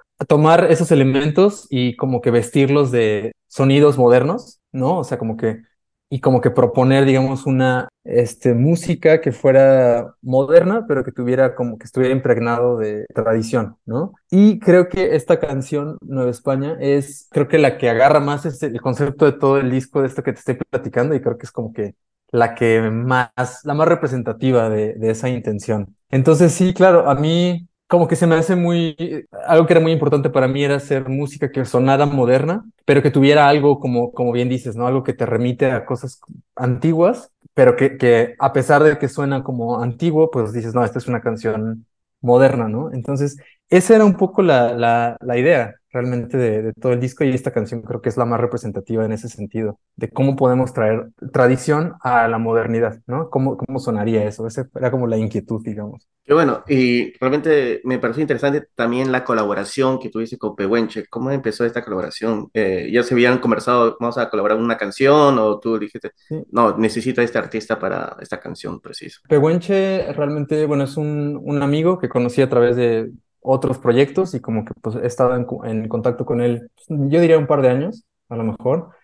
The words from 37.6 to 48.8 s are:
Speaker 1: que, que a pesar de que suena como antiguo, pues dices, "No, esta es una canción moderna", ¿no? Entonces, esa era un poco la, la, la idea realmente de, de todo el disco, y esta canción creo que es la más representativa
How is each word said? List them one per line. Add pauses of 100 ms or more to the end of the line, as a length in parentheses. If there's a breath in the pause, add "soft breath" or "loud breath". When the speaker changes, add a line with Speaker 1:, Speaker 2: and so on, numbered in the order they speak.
Speaker 1:
que,
que
a
pesar
de
que
suena
como
antiguo,
pues
dices,
"No,
esta
es
una
canción (340)
moderna",
¿no?
Entonces, (340 soft breath)
esa
era
un
poco
la,
la,
la
idea (180)
realmente
de,
de
todo
el
disco,
y
esta
canción
creo
que
es
la
más
representativa